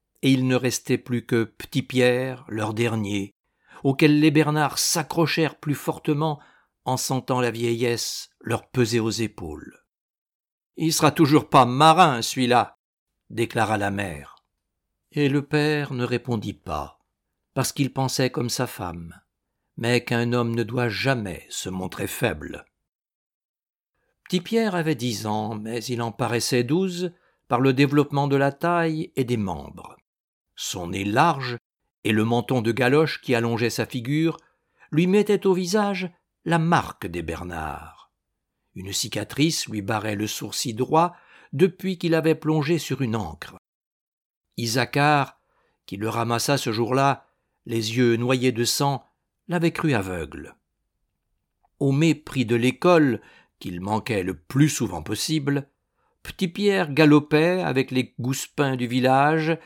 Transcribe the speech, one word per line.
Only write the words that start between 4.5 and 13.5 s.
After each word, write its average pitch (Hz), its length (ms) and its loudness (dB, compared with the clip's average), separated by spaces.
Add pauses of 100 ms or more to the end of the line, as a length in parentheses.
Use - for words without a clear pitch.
s'accrochèrent 156 800 -2
plus 147 160 -4
fortement 151 680 -2 (440)
en 127 120 0
sentant 127 440 -2
la 120 100 2
vieillesse 117 800 -2 (100)
leur - 280 -4
peser 117 320 2
aux 113 100 0
épaules. « 92 680 -8 (960)
Il 160 160 0
sera 156 200 4
toujours 151 360 4
pas 135 160 8
marin, 147 580 6
celui-là », 120 560 0 (520)
déclara 110 480 -2